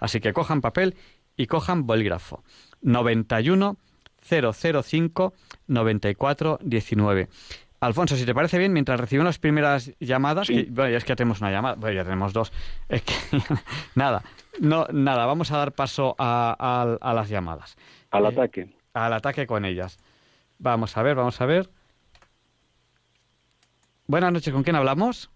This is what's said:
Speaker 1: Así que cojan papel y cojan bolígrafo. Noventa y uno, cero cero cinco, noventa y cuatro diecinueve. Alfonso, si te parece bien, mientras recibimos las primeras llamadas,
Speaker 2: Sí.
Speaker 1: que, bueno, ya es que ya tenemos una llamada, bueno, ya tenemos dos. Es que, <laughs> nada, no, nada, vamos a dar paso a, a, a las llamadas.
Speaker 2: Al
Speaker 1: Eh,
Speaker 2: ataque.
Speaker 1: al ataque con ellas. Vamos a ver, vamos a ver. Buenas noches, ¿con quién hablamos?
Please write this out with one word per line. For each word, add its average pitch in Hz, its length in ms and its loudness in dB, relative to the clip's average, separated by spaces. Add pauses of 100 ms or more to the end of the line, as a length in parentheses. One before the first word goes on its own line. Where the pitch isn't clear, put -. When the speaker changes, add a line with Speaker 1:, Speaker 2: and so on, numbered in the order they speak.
Speaker 1:
Así - 200 -2
que 107 120 0
cojan 156 280 0
papel 180 360 0 (400)
y 127 100 -2
cojan 160 400 0
bolígrafo. 107 560 -2 (400)
Noventa 117 580 2
y 123 100 0
uno, 196 260 2 (440)
cero 135 320 2
cero 156 300 0
cinco, 165 520 0 (340)
noventa 110 420 2
y 98 60 -2
cuatro 147 460 0
diecinueve. 104 680 0 (520)
Alfonso, 143 360 0
si 127 80 0
te 120 100 0
parece 160 240 0
bien, 196 140 2
mientras 131 260 0
recibimos 139 280 0
las 170 120 -2
primeras 147 600 2
llamadas, 143 460 0
Speaker 2:
Sí. 131 180 2
Speaker 1:
que, - 60 -10
bueno, 127 220 2
ya 117 40 2
es 117 80 -2
que - 60 -6
ya 123 60 0
tenemos 113 260 0
una 101 80 0
llamada, 110 240 0
bueno, 110 220 -4
ya 90 80 -2
tenemos 92 280 -2
dos. 113 180 0 (380)
Es - 140 -2
que, - 100 -4 (180)
<laughs> - 640 -2
nada, 131 280 2 (360)
no, 160 320 2
nada, 135 360 2
vamos 147 260 0
a 151 60 0
dar 143 140 -2
paso 135 460 -2
a, 120 400 0
a, 123 520 0
a 117 40 2
las 107 140 0
llamadas. 87 480 -6 (340)
Speaker 2:
Al 104 140 4
Speaker 1:
Eh, 104 40 4
Speaker 2:
ataque. 113 460 -2 (200)
Speaker 1:
al 117 180 0
ataque 135 340 -4
con 107 200 -2
ellas. 90 320 -6 (600)
Vamos 113 380 -2
a 110 60 0
ver, 143 120 2
vamos 123 280 -2
a 127 40 2
ver. 175 220 2 (2500)
Buenas 175 260 2
noches, 160 200 -2
¿con 135 100 0
quién 170 140 0
hablamos? 151 600 0